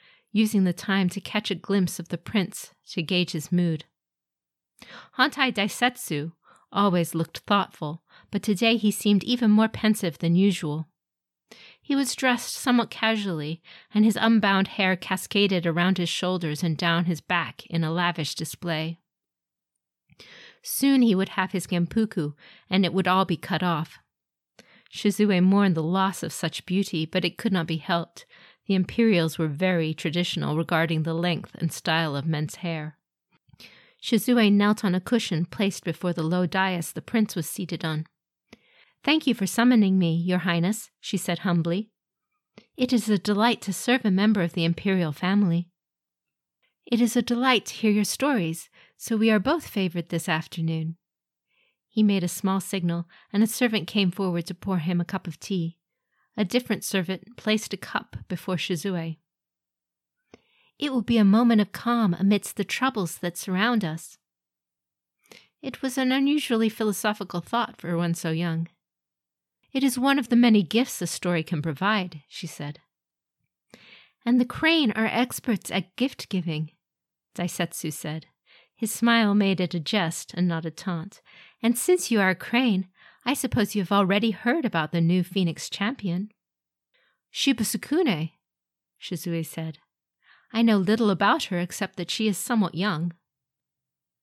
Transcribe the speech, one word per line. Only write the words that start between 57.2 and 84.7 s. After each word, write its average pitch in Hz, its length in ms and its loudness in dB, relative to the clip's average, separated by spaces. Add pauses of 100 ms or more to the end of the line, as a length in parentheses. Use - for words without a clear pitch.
placed 214 360 -2
a 196 60 -6
cup - 380 -8 (120)
before 180 280 -4
Shizue. 170 600 -4 (1600)
"It 285 160 -4
will 247 100 0
be 233 160 2
a 208 60 6
moment 220 360 6
of 208 100 0
calm 233 440 0
amidst 196 420 0
the 202 80 -2
troubles 226 540 -4
that 175 200 -8
surround 202 460 0
us." 160 340 -10 (1400)
It 262 200 -10
was 254 140 -4
an 262 140 2
unusually 269 580 2
philosophical 208 720 -2
thought 233 360 -4
for 170 200 -6
one 170 180 0
so 165 160 -4
young. 165 380 -2 (1040)
"It 269 120 0
is 254 140 0
one 277 200 4
of 233 120 -2
the 240 60 6
many 226 280 6
gifts 233 360 -2
a 175 60 -2
story 175 380 -2
can 151 180 -4
provide," 180 640 -2
she - 200 -12
said. 147 320 -12 (1400)
"And 240 160 4
the 247 40 4
Crane 320 480 2
are 220 140 0
experts - 640 -2
at - 240 -4
gift-giving," 160 800 -4 (640)
Daisetsu 170 560 -6
said. 156 340 -10 (500)
His 214 140 -4
smile 233 440 2
made 196 260 2
it 180 140 -2
a 170 60 -4
jest 165 540 -4
and 180 140 2
not 165 180 -2
a 160 40 -6
taunt. 170 520 -8 (400)
"And 240 160 0
since 359 320 0
you 220 100 4
are 185 100 4
a 185 40 0
crane, 214 540 0 (360)
I 254 100 0
suppose 233 400 -2
you 208 80 0
have 175 100 -4
already 202 400 4
heard 254 320 -2
about 160 280 -2